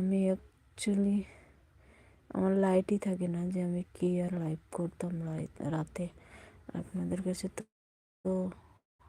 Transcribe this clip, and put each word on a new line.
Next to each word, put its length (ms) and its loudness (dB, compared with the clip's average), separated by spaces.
আমি 200 2
actually 840 0
আমার 160 4
লাইটই 420 4
থাকে 280 0
না, 60 -2
যে 160 -2
আমি 140 0
কি 120 0
আর 80 -2
লাইভ 180 -2
করতাম 360 -4
লাই-, 280 -6
রাতে। 320 -4
আপনাদের 460 -4
কাছে 200 -2
তো, 60 -6
তো 80 0